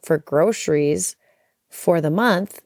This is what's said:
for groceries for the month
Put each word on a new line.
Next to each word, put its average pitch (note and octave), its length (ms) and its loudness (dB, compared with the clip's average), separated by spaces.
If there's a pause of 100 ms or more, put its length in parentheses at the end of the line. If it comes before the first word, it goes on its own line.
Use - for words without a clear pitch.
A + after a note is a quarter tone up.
for D#3+ 140 0
groceries D3+ 1000 0 (540)
for F3 320 0
the D3+ 100 0
month G3+ 540 -2